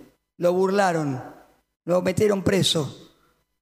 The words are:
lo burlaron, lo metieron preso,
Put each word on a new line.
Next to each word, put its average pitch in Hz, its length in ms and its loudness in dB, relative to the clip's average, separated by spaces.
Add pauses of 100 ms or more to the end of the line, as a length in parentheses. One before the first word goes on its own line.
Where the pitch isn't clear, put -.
(380)
lo 175 160 2
burlaron, 180 680 0 (600)
lo 180 180 0
metieron 196 400 0
preso, 165 720 0 (500)